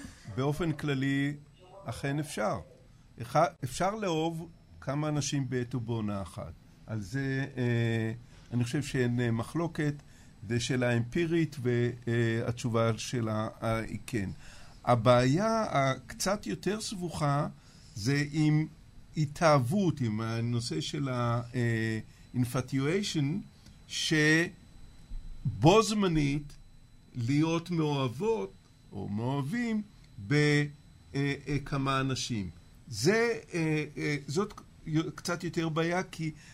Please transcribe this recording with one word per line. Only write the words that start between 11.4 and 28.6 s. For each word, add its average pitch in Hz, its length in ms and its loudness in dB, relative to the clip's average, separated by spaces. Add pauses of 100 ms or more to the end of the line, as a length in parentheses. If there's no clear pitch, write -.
והשאלה 117 1400 2
שלה, 110 500 -2 (140)
אה, 113 160 0
היא 110 280 -6
כן. 98 240 -2 (540)
הבעיה 131 840 4
הקצת 139 800 -2
יותר 196 340 -2
סבוכה 160 640 0 (480)
זה 139 380 0
עם 156 340 4 (500)
התאהבות, 151 840 4
עם 110 200 0
הנושא 117 600 -2
של 147 280 -4
ה-, 120 340 0 (120)
אה, 113 440 0 (360)
infatuation, 139 880 0 (640)
שבו - 2000 2
זמנית 160 720 0 (600)
להיות 160 560 0
מאוהבות 160 840 0 (400)